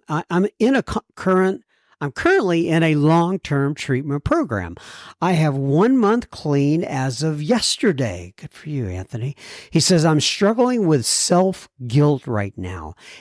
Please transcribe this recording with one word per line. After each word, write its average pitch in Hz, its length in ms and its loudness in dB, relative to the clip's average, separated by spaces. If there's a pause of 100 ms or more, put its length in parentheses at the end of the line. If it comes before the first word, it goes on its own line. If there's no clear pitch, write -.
I, 156 200 -4
I'm 175 160 2 (140)
in 262 160 4
a 240 80 0
cu-, - 160 -6 (160)
current, 190 480 0 (360)
I'm 143 120 -6
currently 185 580 0
in 165 140 2
a 160 120 2
long-term 151 760 0
treatment 143 500 -4
program. 117 520 -4 (440)
I 180 120 0
have 156 240 2
one 151 420 2
month 226 320 0
clean 143 540 0
as 135 400 -4
of 156 180 -2
yesterday." 131 920 -2
Good - 160 -18
for - 180 -16
you, 135 180 -4
Anthony. 110 480 -8 (360)
He 170 80 2
says, 165 260 4
I'm 156 160 4
struggling 233 640 0
with 151 200 2
self-guilt 147 1200 0
right 104 300 -4
now 90 360 -8 (280)